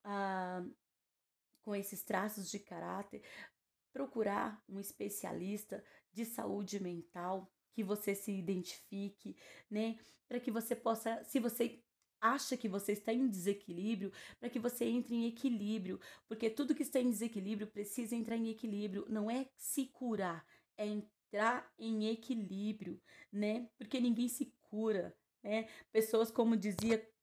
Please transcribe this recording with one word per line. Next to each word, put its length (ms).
ah, 580
com 100
esses 280
traços 480
de 80
caráter, 640
procurar 800
um 100
especialista 1040
de 140
saúde 520
mental 720
que 100
você 320
se 180
identifique, 1000
né? 280
Pra 120
que 100
você 240
possa, 500
se 140
você 400
acha 380
que 100
você 260
está 200
em 160
desequilíbrio, 840
pra 80
que 100
você 280
entre 280
em 120
equilíbrio, 760
porque 220
tudo 260
que 100
está 160
em 100
desequilíbrio 560
precisa 500
entrar 200
em 120
equilíbrio. 600
Não 200
é 260
se 320
curar, 580
é 120
entrar 920
em 300
equilíbrio, 920
né? 460
Porque 240
ninguém 280
se 180
cura, 440
né? 260
Pessoas, 380
como 260
dizia 500